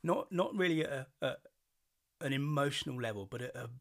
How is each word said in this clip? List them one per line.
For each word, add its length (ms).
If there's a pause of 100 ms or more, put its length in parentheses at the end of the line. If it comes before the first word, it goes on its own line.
not, 280
not 240
really 300
at 60
a, 160 (160)
a, 140 (840)
an 120
emotional 680
level, 300
but 120
at 140
a 120 (120)